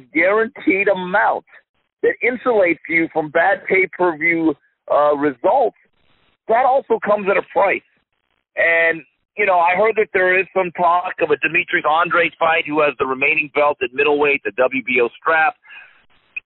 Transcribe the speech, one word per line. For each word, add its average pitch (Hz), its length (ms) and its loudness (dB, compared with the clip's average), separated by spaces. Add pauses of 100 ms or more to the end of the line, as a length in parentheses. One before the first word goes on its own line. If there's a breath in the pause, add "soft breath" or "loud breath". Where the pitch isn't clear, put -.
(120)
guaranteed 196 760 0
amount 185 560 -2 (580)
that 160 120 0 (100)
insulates 214 640 0
you 165 240 -2
from 156 180 -4
bad 185 380 0
pay-per-view, 170 840 0 (360)
uh, 147 260 2
results, 180 600 0 (720)
that 233 180 2
also 247 400 0
comes 208 240 0
at 185 80 2
a - 140 -4
price. 180 280 0 (760)
And, 165 440 2 (380)
you 208 80 0
know, 185 120 2
I 175 180 2
heard 214 200 0
that 214 160 -2
there 185 260 2
is 185 140 -2
some 185 240 -2
talk 175 460 0
of 156 80 -2
a 143 100 2
Demetrius 165 480 -4
Andrade 165 500 0
fight, 165 280 0
who 151 160 0
has 147 160 2
the 139 80 -2
remaining 143 480 -2
belt 147 280 0
at 123 120 -6
middleweight, 143 500 0
the 104 80 -6
W 131 320 -2
B 123 160 -2
O 120 80 2 (100)
strap. 160 380 0 (880 loud breath)